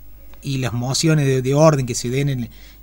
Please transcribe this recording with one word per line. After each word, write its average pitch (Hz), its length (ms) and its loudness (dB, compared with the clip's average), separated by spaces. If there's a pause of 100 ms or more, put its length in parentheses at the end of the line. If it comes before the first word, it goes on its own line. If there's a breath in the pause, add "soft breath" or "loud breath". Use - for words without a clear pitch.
(440)
y 139 140 -4
las 123 160 -2
mociones 135 540 2
de, 131 140 2
de 131 120 0
orden 151 320 4
que 120 100 -6
se 120 140 -6
den 139 180 -2
en, 123 220 -4 (340 soft breath)